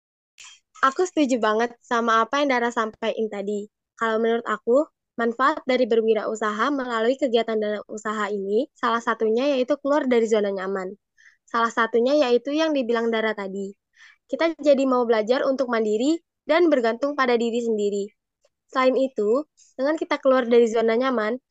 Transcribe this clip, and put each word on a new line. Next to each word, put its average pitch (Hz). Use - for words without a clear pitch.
Aku 349
setuju 262
banget 220
sama 233
apa 277
yang 277
Dara 240
sampaikan 220
tadi. 202
Kalau 220
menurut 233
aku, 240
manfaat 262
dari 254
berwirausaha 220
melalui 247
kegiatan 226
dan 214
usaha 214
ini, 208
salah 233
satunya 233
yaitu 254
keluar 285
dari 233
zona 208
nyaman. 190
Salah 233
satunya 240
yaitu 247
yang 311
dibilang 233
Dara 220
tadi. 196
Kita 320
jadi 269
mau 247
belajar 226
untuk 262
mandiri 226
dan 339
bergantung 262
pada 262
diri 233
sendiri. 208
Selain 262
itu, 254
dengan 285
kita 311
keluar 262
dari 233
zona 226
nyaman, 247